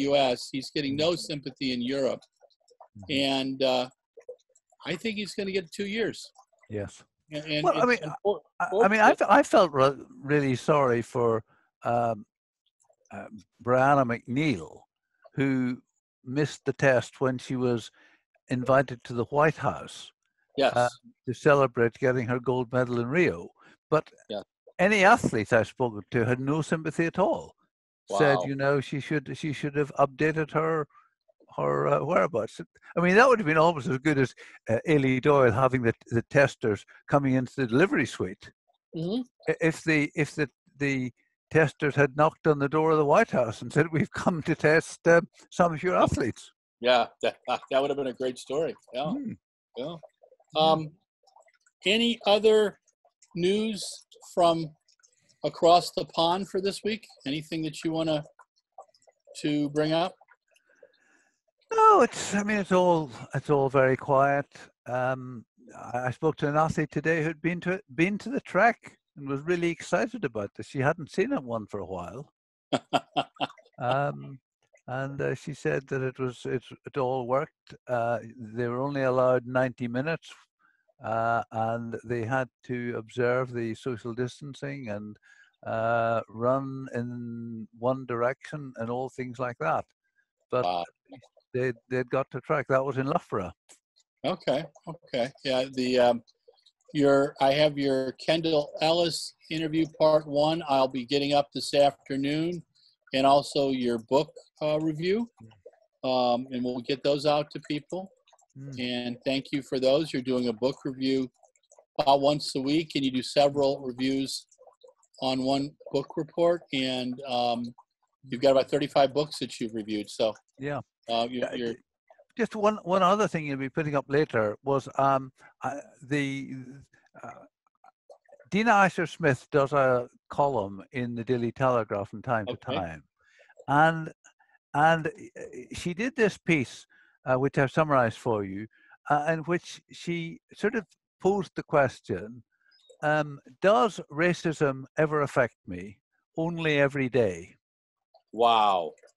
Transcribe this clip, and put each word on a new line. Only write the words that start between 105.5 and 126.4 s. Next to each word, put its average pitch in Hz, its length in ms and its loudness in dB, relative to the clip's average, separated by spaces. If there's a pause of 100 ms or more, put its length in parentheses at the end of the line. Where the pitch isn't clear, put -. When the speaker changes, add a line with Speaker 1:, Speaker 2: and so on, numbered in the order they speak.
Speaker 1:
Um, 127 480 0
and 123 120 -4
we'll 123 180 -4
get 131 220 -4
those 143 220 0
out 147 260 2
to 156 80 -10 (100)
people. 170 420 -8 (460)
Speaker 2:
Mm. 135 220 -14 (280)
Speaker 1:
And 120 180 -8
thank 135 260 -4
you 143 100 -4
for 131 180 -4
those. 139 340 2
You're 135 80 -2
doing 127 280 -2
a 117 40 0
book 123 320 -2
review 131 440 -2 (720)
about 143 220 4
once 147 340 0
a 139 60 -4
week, 156 340 -2
and 143 100 -2
you 131 60 0
do 127 120 -2
several 143 580 2
reviews 131 640 -4 (760)
on 131 220 0
one 139 280 0 (200)
book - 260 -2
report. 170 440 0 (120)
And, 127 540 -4
um, 120 460 -2 (540)
you've 127 140 -6
got 139 100 6
about 131 180 4
thirty-five 139 440 2
books 151 260 -4
that - 200 -8
you've 113 160 -6
reviewed. 107 340 -6
So, 110 240 -2 (260)
Speaker 2:
Yeah. 139 200 -6 (300)
Speaker 1:
uh, 117 200 0
you, 123 160 -6
Speaker 2:
Uh, - 80 -6
Speaker 1:
you're 120 220 -6 (640)
Speaker 2:
just 220 180 -4
one, 214 280 0
one 185 200 0
other 202 260 4
thing 156 160 -6
you'll 143 120 -6
be 135 120 -6
putting 151 260 -4
up 139 140 -2
later 117 540 0
was, 135 340 -2
um, 135 340 2 (320)
uh, 131 160 -8 (220)
the, 135 520 -4 (680)